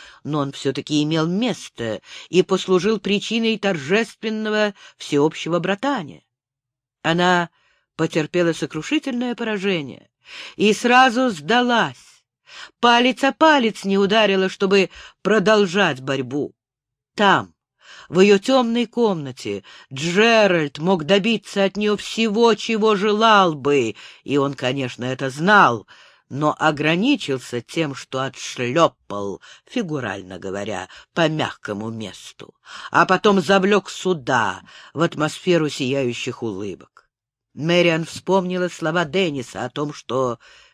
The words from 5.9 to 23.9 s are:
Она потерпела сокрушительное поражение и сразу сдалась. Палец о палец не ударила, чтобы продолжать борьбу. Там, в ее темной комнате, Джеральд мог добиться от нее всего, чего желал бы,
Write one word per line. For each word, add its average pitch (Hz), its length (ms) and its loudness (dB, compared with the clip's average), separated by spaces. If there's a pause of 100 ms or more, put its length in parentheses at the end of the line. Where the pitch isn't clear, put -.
Она 175 480 2 (440)
потерпела 165 580 0
сокрушительное 240 840 -4
поражение 190 760 -6 (460)
и 208 160 4
сразу 247 580 4
сдалась. 208 920 -2 (560)
Палец 240 420 4
о 269 100 2
палец 277 520 2
не 196 120 0
ударила, 196 520 2
чтобы 190 420 2 (320)
продолжать 196 800 2
борьбу. 135 540 -6 (600)
Там, 156 400 2 (540)
в 175 120 2
ее 202 180 8
темной 240 480 2
комнате, 143 800 -4 (280)
Джеральд 175 840 2
мог 165 260 0
добиться 202 600 0
от 196 120 -2
нее 208 200 -2
всего, 226 580 2
чего 220 420 0
желал 208 580 4
бы, 135 420 0 (280)